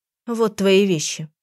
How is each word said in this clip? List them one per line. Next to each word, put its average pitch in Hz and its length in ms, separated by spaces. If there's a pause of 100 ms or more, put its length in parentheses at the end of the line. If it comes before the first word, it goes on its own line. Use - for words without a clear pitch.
(280)
«Вот 220 280
твои 196 300
вещи. 156 420 (160)